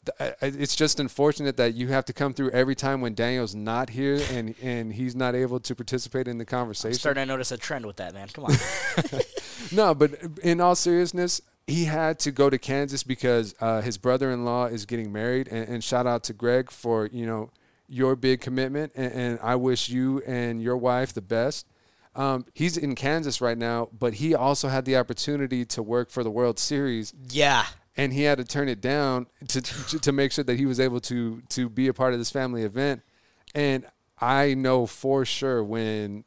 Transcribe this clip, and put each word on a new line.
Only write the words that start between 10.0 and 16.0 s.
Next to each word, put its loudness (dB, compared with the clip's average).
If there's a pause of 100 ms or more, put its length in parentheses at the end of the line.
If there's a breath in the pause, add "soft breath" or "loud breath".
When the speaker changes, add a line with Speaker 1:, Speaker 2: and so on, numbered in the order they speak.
Speaker 1:
in 4
all 6
seriousness, 2 (240)
he 2
had 2
to 0
go 6
to 2
Kansas -2
because, 2
uh, 2
his -4
brother-in-law 0
is -6
getting -4
married. 0
And, -6
and -6
shout 0